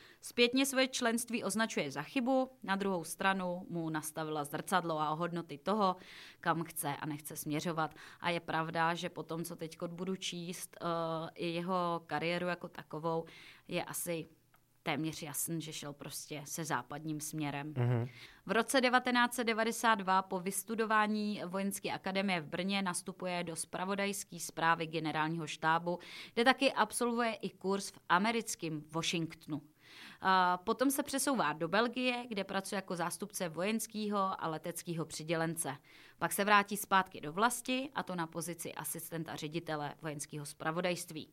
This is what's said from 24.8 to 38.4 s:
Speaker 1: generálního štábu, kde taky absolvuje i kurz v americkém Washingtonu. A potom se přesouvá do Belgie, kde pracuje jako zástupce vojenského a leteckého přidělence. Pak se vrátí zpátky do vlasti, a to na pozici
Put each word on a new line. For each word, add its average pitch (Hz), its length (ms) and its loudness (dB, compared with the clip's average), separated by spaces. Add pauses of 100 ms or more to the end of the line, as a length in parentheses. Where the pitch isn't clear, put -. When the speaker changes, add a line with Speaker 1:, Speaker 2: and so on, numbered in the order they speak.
Speaker 1:
generálního 156 600 0
štábu, 170 520 2 (340)
kde 233 100 2
taky 262 300 6
absolvuje 233 600 2
i 196 160 -6
kurz 196 420 -2
v - 80 -20 (100)
americkém 180 800 2
Washingtonu. 160 720 -2 (600)
A 185 360 6
potom 226 340 2
se 269 120 0
přesouvá 254 500 2
do 160 140 -2
Belgie, 240 640 2
kde 196 140 -2
pracuje 190 340 -4
jako 190 180 -4
zástupce 170 540 -4
vojenského 202 960 -2
a 156 40 -2
leteckého 165 580 -4
přidělence. 160 720 -2 (400)
Pak 170 160 0
se 202 120 2
vrátí 202 320 6
zpátky - 440 2
do 151 120 -6
vlasti, 247 640 0
a 180 80 -2
to 185 120 -6
na 165 120 -2
pozici 165 460 -6